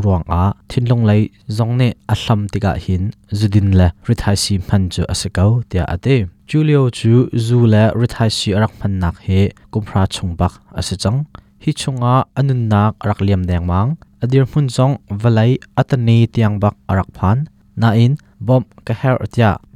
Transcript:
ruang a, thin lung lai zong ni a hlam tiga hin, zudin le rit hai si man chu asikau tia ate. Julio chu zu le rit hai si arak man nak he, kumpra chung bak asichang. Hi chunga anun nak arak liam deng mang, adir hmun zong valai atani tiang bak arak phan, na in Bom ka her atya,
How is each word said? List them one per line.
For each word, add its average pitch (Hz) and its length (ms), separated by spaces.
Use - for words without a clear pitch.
ruang 92 240
a, 87 240
thin 123 220
lung 120 180
lai 104 200
zong 113 320
ni 123 80
a - 20
hlam 104 260
tiga 98 200
hin, 92 260
zudin 101 300
le 90 100
rit 120 160
hai 101 100
si 101 200
man 101 140
chu 90 100
asikau 101 580
tia 90 140
ate. 131 220
Julio 147 420
chu 117 380
zu 120 200
le 107 340
rit 120 180
hai 113 100
si - 280
arak 107 240
man 98 220
nak 85 140
he, 95 140
kumpra 104 420
chung 87 220
bak 90 160
asichang. 110 440
Hi 156 80
chunga 123 420
anun 127 320
nak 107 320
arak 104 260
liam 98 220
deng 87 180
mang, 101 300
adir 135 260
hmun 147 160
zong 131 180
valai 117 380
atani 117 380
tiang 107 300
bak 104 120
arak 98 280
phan, 127 220
na 110 160
in 120 240
Bom 127 180
ka 117 160
her 127 240
atya, 110 260